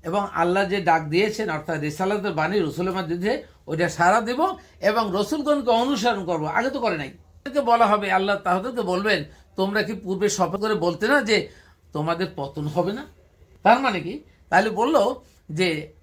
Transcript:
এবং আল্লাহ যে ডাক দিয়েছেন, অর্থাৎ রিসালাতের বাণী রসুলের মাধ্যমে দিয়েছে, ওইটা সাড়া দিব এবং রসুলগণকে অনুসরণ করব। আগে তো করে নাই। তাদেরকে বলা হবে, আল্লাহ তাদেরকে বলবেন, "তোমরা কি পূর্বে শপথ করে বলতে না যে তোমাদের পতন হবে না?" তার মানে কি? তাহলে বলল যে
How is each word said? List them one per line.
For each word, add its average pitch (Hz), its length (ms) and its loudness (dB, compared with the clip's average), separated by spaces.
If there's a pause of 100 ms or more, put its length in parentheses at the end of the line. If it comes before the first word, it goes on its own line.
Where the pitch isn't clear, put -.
এবং 196 300 -2
আল্লাহ 180 320 2
যে 190 160 -2
ডাক 165 200 2
দিয়েছেন, 208 480 0
অর্থাৎ 156 300 -4
রিসালাতের 190 540 -2
বাণী 160 260 0
রসুলের 180 340 -2
মাধ্যমে 175 240 -4
দিয়েছে, 214 260 -2 (240)
ওইটা 160 220 0
সাড়া 180 320 4
দিব 269 340 0 (260)
এবং 214 300 2
রসুলগণকে 262 600 0
অনুসরণ 226 540 0
করব। 160 200 -2
আগে 233 240 0
তো 269 100 -6
করে 202 180 -2
নাই। 135 120 -8
তাদেরকে - 520 -6
বলা 233 260 4
হবে, 202 240 2
আল্লাহ 196 240 2
তাদেরকে 196 460 -2
বলবেন, 185 420 0 (320)
"তোমরা 202 280 0
কি 220 100 -4
পূর্বে 190 360 -2
শপথ 185 300 0
করে 214 160 0
বলতে 175 320 -2
না 277 140 4
যে 208 280 0 (440)
তোমাদের 165 420 -2
পতন 147 320 -6
হবে 175 260 0
না?" 269 120 -12 (580)
তার 233 160 8
মানে 226 200 -2
কি? 190 240 -8 (260)
তাহলে 202 200 4
বলল 240 460 2 (340)
যে 156 540 -2